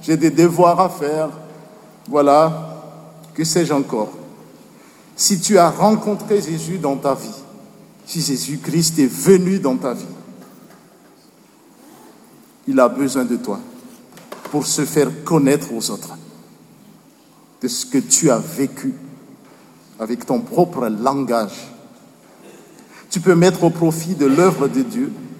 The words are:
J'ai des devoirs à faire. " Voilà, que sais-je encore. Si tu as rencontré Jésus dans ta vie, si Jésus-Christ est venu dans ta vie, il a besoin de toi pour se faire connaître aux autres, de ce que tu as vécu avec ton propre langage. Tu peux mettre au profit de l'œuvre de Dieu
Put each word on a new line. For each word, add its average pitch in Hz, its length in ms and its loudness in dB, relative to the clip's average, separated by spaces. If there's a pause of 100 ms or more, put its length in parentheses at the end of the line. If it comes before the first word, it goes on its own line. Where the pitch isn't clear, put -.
J'ai 160 160 0
des 160 140 2
devoirs 170 500 4
à 185 80 4
faire. " 156 400 -4 (800)
Voilà, 147 720 2 (540)
que 156 100 -4
sais-je 160 300 0
encore. 131 380 -4 (1000)
Si - 260 0
tu 202 180 4
as 170 120 6
rencontré 208 720 0
Jésus 160 380 -6
dans 143 180 -2
ta 135 180 0
vie, 113 140 -10 (760)
si 165 140 -6
Jésus-Christ 147 760 -2
est 139 80 4
venu 180 520 4
dans 139 180 0
ta 127 180 -4
vie, 95 100 -12 (2750)
il 135 100 2
a 123 100 6
besoin 131 360 -2
de 120 120 -2
toi 101 220 -6 (920)
pour 147 160 -2
se - 180 -2
faire 151 240 0 (160)
connaître 147 480 2
aux 113 180 -6
autres, - 280 -12 (1400)
de 127 60 -6
ce - 180 -8
que - 100 -4
tu 135 340 2
as 117 80 4
vécu 131 540 -6 (1040)
avec 117 280 -6
ton 123 140 0
propre 127 480 0
langage. 117 800 -2 (1400)
Tu 185 120 -4
peux 175 140 4
mettre 180 300 4
au - 60 4
profit 160 440 -2
de 143 120 2
l'œuvre 156 420 4
de 127 140 0
Dieu 120 280 -4 (300)